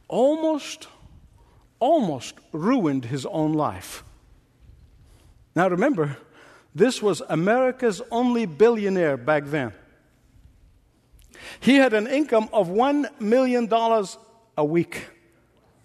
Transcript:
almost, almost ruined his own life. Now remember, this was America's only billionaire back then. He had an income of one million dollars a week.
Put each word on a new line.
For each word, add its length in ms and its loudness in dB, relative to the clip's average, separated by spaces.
almost, 800 -2
almost 560 0
ruined 540 0
his 200 -6
own 280 -2
life. 500 -6
Now 100 2
remember, 500 0
this 260 2
was 260 0
America's 760 -2
only 340 0
billionaire 720 2
back 300 -2
then. 260 -4
He 160 4
had 180 6
an 140 0
income 460 0
of 160 2
one 400 0
million 480 0
dollars 500 0
a 80 0
week. 440 -2